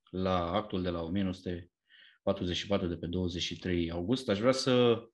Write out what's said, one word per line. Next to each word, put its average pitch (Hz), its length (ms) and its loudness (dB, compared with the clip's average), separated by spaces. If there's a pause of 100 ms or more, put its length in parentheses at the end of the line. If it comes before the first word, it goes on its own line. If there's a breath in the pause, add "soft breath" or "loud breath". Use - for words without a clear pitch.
(100)
la 92 420 2
actul 101 300 0
de 90 80 -2
la 85 120 -2
o 82 60 -6
mie 98 140 0
nouă 92 120 0
sute 90 360 -8 (520 soft breath)
patruzeci 92 340 0
și - 100 -4
patru, 98 200 0
de 87 100 -2
pe 82 100 -6
douăzeci 87 360 -2
și 82 160 -6
trei 87 320 0
august, 87 380 -2
aș 101 100 2
vrea 120 140 2
să 123 600 4